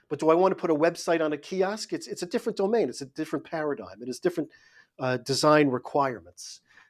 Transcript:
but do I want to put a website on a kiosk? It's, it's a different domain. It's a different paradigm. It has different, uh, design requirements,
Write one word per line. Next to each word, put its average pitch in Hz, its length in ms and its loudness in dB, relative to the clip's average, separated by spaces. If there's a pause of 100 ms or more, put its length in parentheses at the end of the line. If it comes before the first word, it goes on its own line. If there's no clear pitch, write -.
but 147 100 -6
do 160 100 4
I 160 60 8
want 185 160 4
to 180 40 0
put 170 160 -2
a 156 40 4
website 165 480 2
on 156 100 0
a 147 40 -4
kiosk? 190 560 -4
It's, 151 140 -8
it's 208 160 -8
a - 20 -6
different 214 320 -4
domain. 202 320 0
It's - 120 -10
a 139 40 -10
different 151 400 -8
paradigm. 117 560 -6
It 123 60 -10
has 123 120 -8
different, 170 300 -2 (500)
uh, 127 180 0
design 151 500 4
requirements, 123 920 -4 (280)